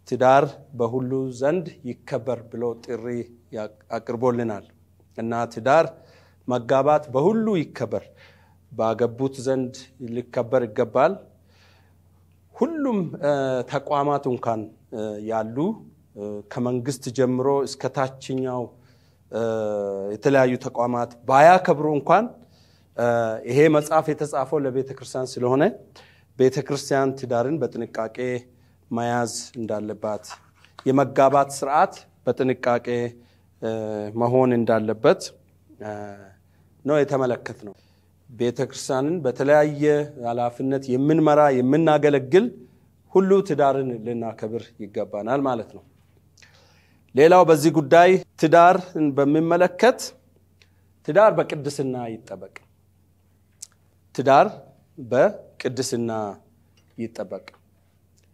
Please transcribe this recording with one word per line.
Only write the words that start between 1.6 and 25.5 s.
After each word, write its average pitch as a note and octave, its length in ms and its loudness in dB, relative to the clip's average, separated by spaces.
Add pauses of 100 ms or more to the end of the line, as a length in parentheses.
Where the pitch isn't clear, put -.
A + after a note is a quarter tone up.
ይከበር A#2+ 600 -8
ብሎ A2+ 200 -10 (140)
ጥሪ A#2 260 -12 (480)
ያ-፣ G#2+ 120 -8 (260)
አቅርቦልናል A#2 760 -4 (540)
እና A#2 140 -6 (160)
ትዳር C3 380 2 (640)
መጋባት C3 600 0
በሁሉ G3 360 0 (100)
ይከበር፣ A#2 480 -6 (680)
ባገቡት A#2 680 -2
ዘንድ B2+ 340 -4 (320)
ሊከበር A#2+ 580 -4
ይገባል። B2 480 0 (1400)
ሁሉም፣ C#4 440 -2 (200)
እ፣ C#3+ 140 0 (340)
ተቋማት C#3+ 600 -2
እንኳን፣ A#2 340 -4 (300)
እ፣ A#2 100 -10 (240)
ያሉ፣ A2 320 -6 (560)
እ፣ - 80 -16 (260)
ከመንግስት B2 640 -6
ጀምሮ B2+ 380 0 (120)
እስከ B2 300 -8
ታችኛው፣ C3 720 -6 (720)
እ፣ A2 100 -4 (640)
የተለያዩ B2+ 520 2
ተቋማት A#2+ 500 -4 (140)
ባያከብሩ D3+ 680 6
እንኳን፣ E3 320 2 (720)
እ፣ A#2+ 100 -2 (380)
ይሄ B2 140 -2 (120)
መጽሐፍ D3+ 360 2
የተጻፈው D3 540 -4
ለቤተ C3+ 320 -4
ክርስቲያን C3 360 -10
ስለሆነ B2+ 340 0 (760)